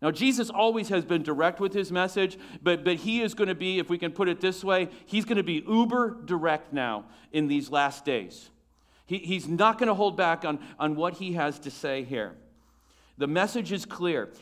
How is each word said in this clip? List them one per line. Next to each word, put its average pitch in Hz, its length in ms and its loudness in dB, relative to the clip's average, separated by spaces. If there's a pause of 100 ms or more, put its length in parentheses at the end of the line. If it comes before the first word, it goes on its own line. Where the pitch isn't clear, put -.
Now, 151 80 2
Jesus 226 400 2
always 220 400 2
has 180 160 2
been 170 160 2
direct 156 380 2
with 196 140 0
his 196 180 -2
message, 185 460 0 (260)
but, 175 200 2
but 175 120 2
he 220 260 -2
is 214 140 -2
gonna 190 180 0
be, 185 240 -2
if 170 120 0
we 175 100 0
can 170 120 -4
put 190 160 0
it 175 140 0
this 185 220 0
way, 185 260 2 (160)
he's 208 180 0
gonna 208 200 0
be 156 240 -2
uber 233 580 2
direct 160 480 0
now 117 320 -2 (260)
in 151 160 2
these 143 220 0
last 143 360 0
days. 110 440 -4 (560)
He, 190 140 -4
he's 170 280 -4
not 208 300 4
gonna 226 160 2
hold 190 240 0
back 170 280 2
on, 151 140 -2 (200)
on 151 160 0
what 170 180 0
he 185 200 -6
has 147 260 -2
to 143 100 -14
say 135 340 -6
here. 113 320 -6 (800)
The 139 100 0
message 190 440 0
is 196 140 -4
clear, 160 460 -2 (100)